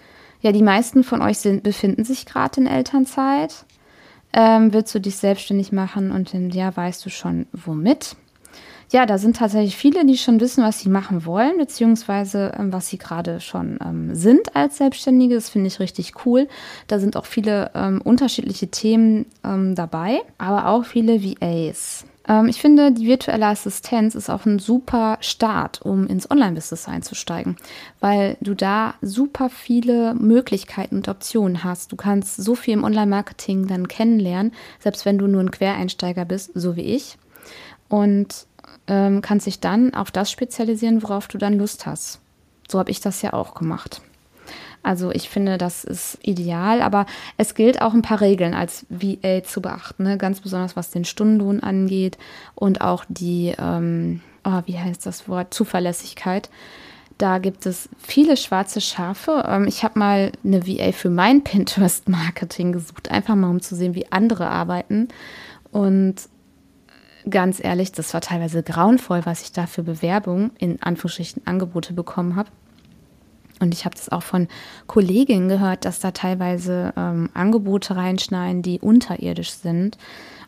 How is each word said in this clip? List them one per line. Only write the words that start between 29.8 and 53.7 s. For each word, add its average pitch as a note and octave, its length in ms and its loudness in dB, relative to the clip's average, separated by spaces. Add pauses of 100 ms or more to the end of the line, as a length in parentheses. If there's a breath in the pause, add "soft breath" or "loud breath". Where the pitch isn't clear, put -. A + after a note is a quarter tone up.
Möglichkeiten G#3+ 800 0
und G3 100 -6
Optionen G3 560 -2
hast. F3+ 300 -8
Du - 20 -10
kannst G3 400 -2
so G#3 200 -2
viel A#3+ 180 -2
im G#3 100 0
Online-Marketing G3+ 840 0
dann F3+ 200 -4
kennenlernen, G#3+ 640 2 (280 loud breath)
selbst - 260 -4
wenn G3+ 120 4
du G3 100 0
nur G3 140 4
ein F#3 100 0
Quereinsteiger F#3 760 -4
bist, F#3 280 -6
so F3 220 -4
wie E3+ 60 -6
ich. - 360 -4 (720 loud breath)
Und, G3+ 580 0 (420)
ähm, G3 340 2
kannst G#3 260 0
dich F#3+ 120 -6
dann A3+ 340 2
auf - 180 -8
das F#3+ 200 -2
spezialisieren, A3+ 720 -2
worauf G3+ 240 -6
du - 100 -10
dann G#3 200 2
Lust G3+ 280 -4
hast. - 340 -10 (500)
So F#3+ 100 0
habe F#3 120 -2
ich G3 100 -8
das G3 200 -6
ja G3+ 120 -4
auch - 220 -6
gemacht. - 460 -8 (800 loud breath)
Also F3+ 280 -2
ich - 180 -6
finde, G3 280 -2
das F3 260 -6
ist - 400 -10
ideal, F3+ 580 0
aber G3+ 240 2 (320 loud breath)
es - 160 0
gilt A3+ 280 4
auch A3 120 2
ein A#3 80 6
paar G#3+ 200 0
Regeln F#3 320 4
als F3+ 360 -6
V F#3+ 340 -4
A F#3 200 0
zu - 180 -10
beachten, F#3 420 -8
ne? G3 140 0
Ganz F#3+ 240 -4
besonders F#3 340 -6
was F3 140 -8
den F3 160 -4
Stundenlohn G#3 560 2
angeht F#3+ 560 0 (380 loud breath)
und G3 260 0
auch F3+ 260 -2
die, F3 520 -2
ähm, E3+ 600 -2 (220 soft breath)